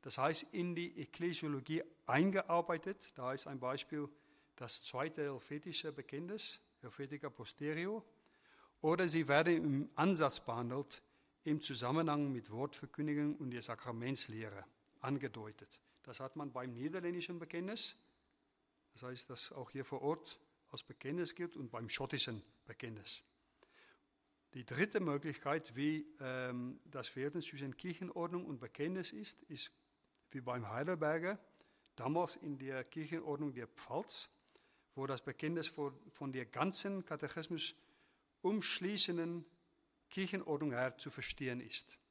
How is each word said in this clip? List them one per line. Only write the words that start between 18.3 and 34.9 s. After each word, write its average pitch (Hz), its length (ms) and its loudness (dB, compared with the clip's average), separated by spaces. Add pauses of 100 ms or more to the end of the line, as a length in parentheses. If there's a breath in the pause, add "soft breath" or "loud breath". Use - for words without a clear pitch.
das - 100 -14
heißt, 127 260 -8
das - 220 -2
auch 131 200 -10
hier 135 140 -6
vor 135 160 -6
Ort 151 380 -2 (320)
als - 120 -8
Bekenntnis 160 520 -4
gilt, 175 200 -6
und 127 140 -8
beim 113 180 -6
schottischen 127 540 0 (240)
Bekenntnis. 113 580 -8 (1300 loud breath)
Die 123 120 -10
dritte 202 340 0
Möglichkeit, 147 760 0
wie, 151 320 0 (120)
ähm, 127 680 -4
das 127 220 -6
Verhältnis 143 380 -2
zwischen 139 320 -6
Kirchenordnung 175 680 -4
und 139 140 -6
Bekenntnis 175 520 -4
ist, - 320 -8
ist - 280 -6 (600)
wie 135 100 -6
beim 120 280 -2
Heidelberger, 160 680 0 (560 loud breath)
damals 156 420 2
in 147 200 -6
der 131 260 -4
Kirchenordnung 147 720 -4
der 120 140 -6
Pfalz, - 600 -2 (680 soft breath)